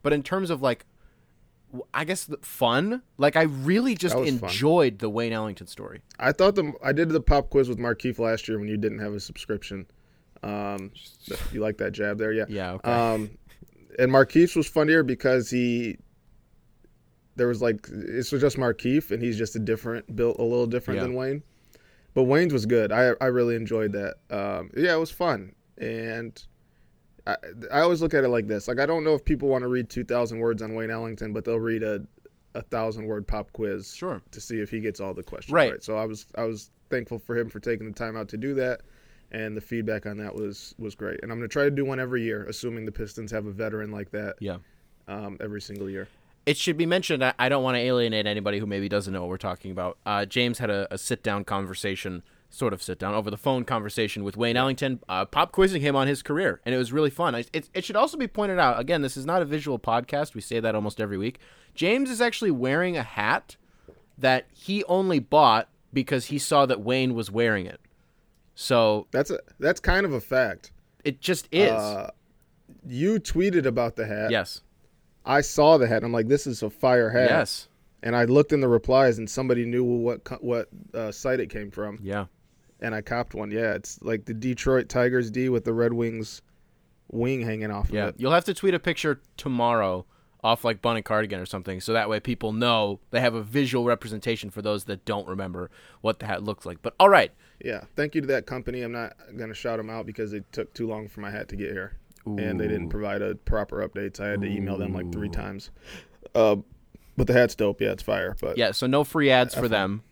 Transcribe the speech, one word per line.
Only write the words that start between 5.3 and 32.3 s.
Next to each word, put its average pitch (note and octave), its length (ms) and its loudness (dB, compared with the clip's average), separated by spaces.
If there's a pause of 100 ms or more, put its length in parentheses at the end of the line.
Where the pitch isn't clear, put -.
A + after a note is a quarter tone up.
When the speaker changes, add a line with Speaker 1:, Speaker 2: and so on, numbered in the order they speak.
Speaker 1:
Ellington G#2+ 320 -6
story. - 340 -14 (180)
Speaker 2:
I C3+ 140 2
thought F#3+ 220 6
the, D#3+ 180 0 (100)
I C3+ 100 2
did D#3+ 180 2
the D#3 100 4
pop C#3+ 300 4
quiz C3+ 180 6
with A#2 100 -4
Markeith A#2+ 400 -2
last A2+ 300 0
year A2 100 -2
when G#2 100 -4
you G#2+ 100 -2
didn't G#2+ 220 -2
have G#2 120 -6
a G2+ 80 -6
subscription. - 640 -8 (560)
Um, G2+ 500 -6 (600)
you - 80 -4
like G#2+ 180 -2
that G2 140 -2
jab G#2 260 -2
there? A2 140 0
Yeah. A2 160 0
Speaker 1:
Yeah, F#2+ 260 -6
okay. F#2+ 160 -4
Speaker 2:
Um, A2+ 400 0 (680)
and B2+ 120 4
Markeith's C3+ 460 6
was D#3+ 100 2
funnier D#3 360 4
because B2+ 480 2
he, A#2+ 480 0 (1400)
there A#2+ 120 2
was, A#2 140 0
like, A2+ 260 0
this A#2 440 -6
was C#3 80 2
just C3+ 160 4
Markeith, C3+ 540 0
and A2+ 120 -2
he's A#2 160 -2
just A2+ 180 -4
a - 20 -4
different, A2 580 -4
built A#2 220 0
a - 40 0
little A#2+ 240 2
different A#2+ 320 -2
Speaker 1:
Yeah. C3 60 -2
Speaker 2:
than B2 100 -4
Wayne. C3 280 -4 (720)
But C3 100 6
Wayne's D3+ 280 4
was A2+ 140 0
good. A2 260 2
I, B2 200 6 (100)
I C3 40 2
really A#2+ 300 2
enjoyed A2 360 -2
that. G2+ 240 -6 (140)
Um, G2 460 -4
yeah, E3 180 4
it D#3+ 40 2
was D#3+ 120 -2
fun. A2+ 440 -2 (240)
And A2+ 640 -8 (840)
I, G2+ 100 -2 (360)
I C#3+ 80 2
always E3+ 220 4
look E3 100 0
at C#3+ 100 4
it C3 60 2
like A#2 200 0
this. G#2 200 -4
Like, B2 100 -2
I C3+ 60 2
don't D#3+ 180 0
know D#3 120 4
if C#3 100 -2
people C#3+ 240 0
wanna B2+ 200 2
read B2+ 200 0
two B2 160 -6
thousand A#2 360 -2
words A2+ 200 0
on A2 140 -8
Wayne A2+ 160 -4
Ellington, A2+ 420 -6
but G#2+ 140 -6
they'll A#2 120 0
read A2+ 240 -2
a, G#2+ 220 -2 (500)